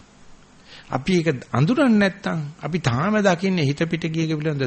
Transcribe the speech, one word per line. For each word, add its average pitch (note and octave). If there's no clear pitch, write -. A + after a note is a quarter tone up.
අපි C3
ඒක E3
අඳුරන්නේ A3
නැත්තම්, F#3
අපි D#3+
තාම D3
දකින්නේ F#3
හිත C#3+
පිට E3
ගිය D#3+
එක D#3+
පිළිබඳ D3+